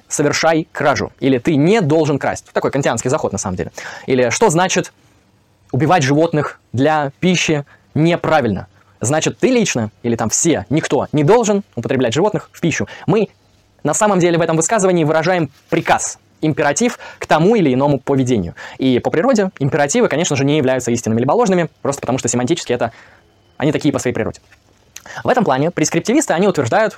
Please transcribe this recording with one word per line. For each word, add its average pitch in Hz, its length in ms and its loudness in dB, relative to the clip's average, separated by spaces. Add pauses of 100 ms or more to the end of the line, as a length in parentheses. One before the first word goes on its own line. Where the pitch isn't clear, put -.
совершай 160 640 0
кражу» 127 480 -2
или 131 180 2
«ты 156 180 0
не 180 260 4
должен 151 380 2
красть». 107 340 -6
Такой - 180 0
кантианский 135 380 -2
заход, 143 220 -2
на 98 60 -4
самом 92 180 -4
деле. 85 160 -6 (340)
Или 123 240 2
что 208 200 2
значит 175 420 0 (800)
убивать 151 320 2
животных 147 560 0 (140)
для 143 460 2
пищи 160 460 0 (280)
неправильно? 151 760 0 (320)
Значит, 147 400 -2
ты 240 100 2
лично 170 400 0 (120)
или 117 140 -2
там 113 140 -2
все, 135 400 -2
никто 143 420 0
не 151 120 0
должен 202 400 2 (120)
употреблять 120 380 -2
животных 185 400 -2
в - 80 -20
пищу. 135 260 -2 (180)
Мы 202 240 0 (540)
на 147 100 -2
самом 208 260 2
деле 170 180 2
в 170 40 2
этом 160 140 0
высказывании 185 480 0
выражаем 160 460 0 (200)
приказ, - 500 -2 (220)
императив 156 580 0 (200)
к - 60 -12
тому 175 300 4
или 151 180 2
иному 139 260 2
поведению. 123 560 0 (220)
И 127 220 2
по 127 100 -2
природе 202 500 0
императивы, 147 480 0
конечно 147 300 -2
же, 139 80 0
не 147 100 2
являются 131 360 0
истинными 113 280 -2
либо 135 140 0
ложными, 190 360 0 (120)
просто 135 180 -4
потому 127 180 -4
что - 120 -4
семантически 123 420 -2
это, 120 220 -2 (640)
они 151 160 0
такие 147 180 0
по 135 80 0
своей 123 140 -2
природе. 104 260 -4 (840)
В - 20 -4
этом 254 160 2
плане 143 260 0
прескриптивисты, 180 640 -2
они 185 140 0
утверждают, 175 500 0